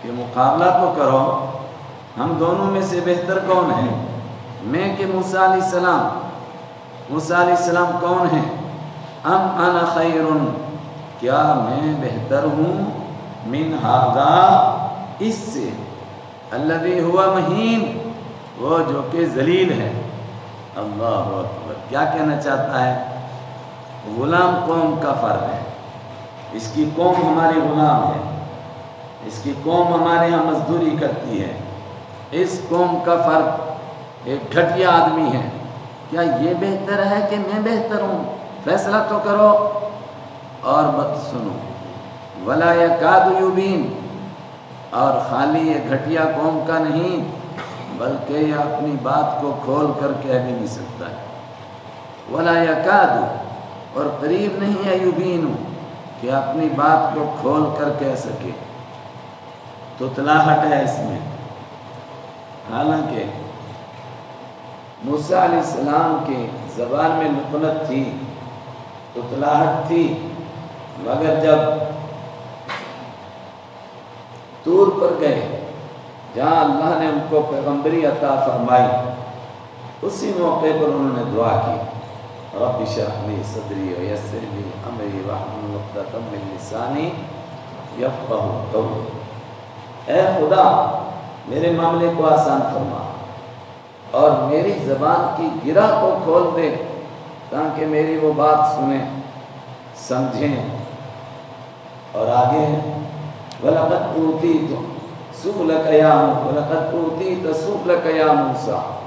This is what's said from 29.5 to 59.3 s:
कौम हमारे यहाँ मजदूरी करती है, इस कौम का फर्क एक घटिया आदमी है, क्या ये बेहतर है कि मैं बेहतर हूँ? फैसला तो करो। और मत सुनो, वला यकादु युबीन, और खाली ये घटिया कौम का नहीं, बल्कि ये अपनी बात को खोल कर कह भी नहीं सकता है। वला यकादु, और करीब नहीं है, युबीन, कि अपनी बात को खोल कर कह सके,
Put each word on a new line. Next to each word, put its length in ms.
कौम 240
हमारे 400
यहाँ 180
मजदूरी 520
करती 400
है, 260
इस 360
कौम 300
का 160
फर्क 1120
एक 240
घटिया 400
आदमी 380
है, 220
क्या 120
ये 320
बेहतर 480
है 280
कि 80
मैं 260
बेहतर 380
हूँ? 360
फैसला 340
तो 200
करो। 300
और 220
मत 200
सुनो, 380
वला 280
यकादु 680
युबीन, 420
और 180
खाली 300
ये 200
घटिया 460
कौम 400
का 140
नहीं, 440
बल्कि 340
ये 180
अपनी 400
बात 500
को 100
खोल 280
कर 180
कह 280
भी 120
नहीं 160
सकता 400
है। 100
वला 300
यकादु, 840
और 80
करीब 380
नहीं 240
है, 220
युबीन, 400
कि 60
अपनी 420
बात 460
को 100
खोल 220
कर 100
कह 260
सके, 360